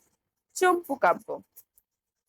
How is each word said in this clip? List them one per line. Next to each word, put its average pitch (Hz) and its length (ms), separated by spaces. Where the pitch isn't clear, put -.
চম্পু 349 400
কাব্য। 180 320